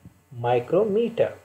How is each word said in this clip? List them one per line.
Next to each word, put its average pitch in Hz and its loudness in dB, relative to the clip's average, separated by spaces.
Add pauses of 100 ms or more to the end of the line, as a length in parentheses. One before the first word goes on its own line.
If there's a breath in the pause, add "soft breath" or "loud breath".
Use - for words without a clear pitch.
(320)
micrometer 139 0 (120)